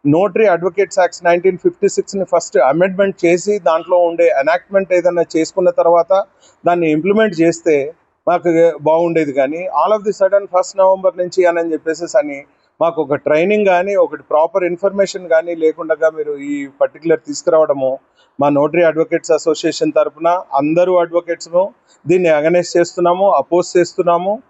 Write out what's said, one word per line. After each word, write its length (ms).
నోటరీ 380
అడ్వకేట్స్ 540
యాక్ట్స్ 240
నైన్టీన్ 340
ఫిఫ్టీ 320
సిక్స్ని 360
ఫస్ట్ 320
అమెండ్మెంట్ 680
చేసి, 340
దాంట్లో 380
ఉండే 300
ఎనాక్ట్‌మెంట్ 540
ఏదైనా 300
చేసుకున్న 320
తర్వాత 540
దాన్ని 240
ఇంప్లిమెంట్ 500
చేస్తే 520
మాకు 540
బాగుండేది. 520
కానీ 240
all 400
of 80
the 160
sudden 240
ఫస్ట్ 320
నవంబర్ 400
నుంచి 280
అని, 140
అని 140
చెప్పేసి 440
అని 260
మాకు 200
ఒక 140
ట్రైనింగ్ 500
కానీ, 300
ఒకటి 280
ప్రాపర్ 400
ఇన్ఫర్మేషన్ 640
కానీ 260
లేకుండా 540
మీరు 280
ఈ 300
పర్టికులర్ 380
తీసుకురావడము, 800
మా 100
నోటరీ 340
అడ్వకేట్స్ 480
అసోసియేషన్ 600
తరపున 380
అందరూ 680
అడ్వకేట్స్‌ను 760
దీన్ని 220
అగైనెస్ట్ 480
చేస్తున్నాము, 540
అపోజ్ 460
చేస్తున్నాము. 720